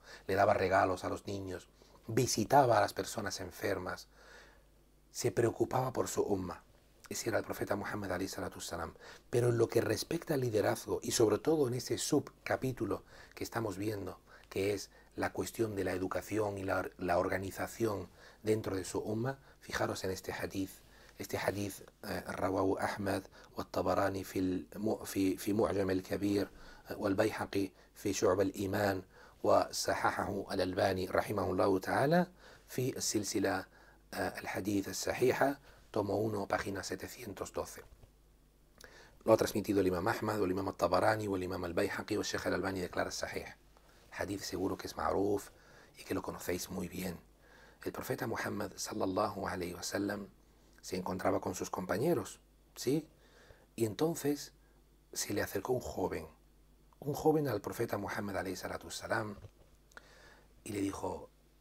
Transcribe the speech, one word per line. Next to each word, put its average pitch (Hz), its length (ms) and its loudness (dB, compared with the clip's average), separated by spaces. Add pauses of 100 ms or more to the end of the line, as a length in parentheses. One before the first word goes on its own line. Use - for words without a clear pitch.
(260)
le 98 80 0
daba 101 180 6
regalos 95 520 4
a 92 40 -2
los - 180 -4
niños, 98 420 -6 (380)
visitaba 117 720 6
a - 20 8
las 101 120 2
personas 98 480 -4
enfermas, 90 680 -4 (1000)
se - 200 -2
preocupaba 120 640 2
por 98 160 0
su - 140 0
umma. 92 400 -2 (460)
Ese - 200 -4
era 101 100 2
el 95 60 0
profeta - 320 -2
Muhammad, 101 360 -4
alayhi 92 160 -2
salatu 92 320 -8
salam. 85 340 -6 (360)
Pero 120 200 4
en 117 80 2
lo 117 100 6
que 117 120 4
respecta 113 540 -2
al 135 60 2
liderazgo, 107 600 2
y - 100 -2
sobre 104 260 6
todo 147 300 4
en 120 60 0
ese 120 240 -2
subcapítulo - 1040 0 (300)
que - 100 -6
estamos 110 320 -2
viendo, 98 420 -4 (300)
que - 260 0
es - 160 -8 (240)
la 92 180 -2
cuestión 107 440 -2
de 95 80 -2
la 92 80 0
educación 98 680 -2
y 95 60 -6
la, - 340 0
la 90 200 2
organización 95 920 -2 (340)
dentro 107 320 2
de 92 100 -2
su - 140 -4
umma, 113 400 -2 (220)
fijaros 110 440 -2
en 95 60 0
este 92 220 -6
hadith. - 380 -4 (480)
Este - 200 -4
hadith, 101 440 -2 (200)
eh, 92 240 -4
rawahu 95 520 2
Ahmad 98 440 0 (340)
wa - 80 -4
Tabarani 95 600 0
fil 92 520 -2
mu-, 104 280 -2
fi, 95 340 2
fi 101 140 -2
Mu'jam 98 380 2
al-Kabir, 98 580 2 (400)
eh, - 60 -8
wal 101 200 0
Bayhaqi 101 580 0 (220)
fi 101 180 -2
Shu'b 95 280 4
al-Iman, 95 640 2 (400)
وصححه 98 1080 2
الألباني 95 540 2
رحمه 92 440 0
الله 95 280 4
تعالى 151 480 4 (420)
في 127 280 -2
السلسلة، 98 680 0 (500)
آه، 92 240 -2
الحديث 98 500 -2
الصحيحة، 123 720 2 (340)
tomo 101 240 0
uno, 104 320 -2
página 98 340 -2
setecientos - 720 -8
doce. - 300 -8 (1400)
Lo 110 80 8
ha 110 40 12
transmitido 98 440 2
el 95 60 4
imam 90 220 2
Ahmad, 107 320 -2
o 101 60 4
el 90 40 0
imam 95 180 0
al-Tabarani, 101 600 2
o 98 80 0
el 92 60 -2
imam 90 200 -4
al-Bayhaqi, 98 540 -2
o 98 40 0
el 92 60 -2
Sheikh - 200 -2
al-Albani 92 340 0
declara 92 300 -2
sahih. - 340 -6
El - 720 -18
hadith 95 220 -4
seguro 90 380 -2
que - 80 -10
es - 100 -8
maruf 95 540 0 (480)
y - 60 -16
que 101 100 -4
lo 92 80 -2
conocéis 90 480 -4
muy 92 180 -4
bien. 90 300 -6 (640)
El 185 80 -4
profeta - 340 -4
Muhammad, 104 500 -4
sallallahu 101 720 0
alayhi 87 280 -4
wa 87 80 -10
sallam, 101 460 -2 (520)
se - 160 -6
encontraba 95 440 0
con 92 140 -4
sus - 140 -6
compañeros, 98 720 0 (340)
¿sí? 151 320 0 (680)
Y 117 80 2
entonces 147 680 0 (600)
se - 220 -4
le 101 80 0
acercó 101 320 -2
un 120 60 0
joven 87 460 -4 (760)
un 143 140 -2
joven 151 340 4
al 104 120 0
profeta 107 380 -2
Muhammad 101 400 -4
alayhi 92 180 -4
salatu - 300 -8
wassalam 104 500 -4 (1300)
y 104 100 -10
le 101 80 -2
dijo: 92 480 -4 (320)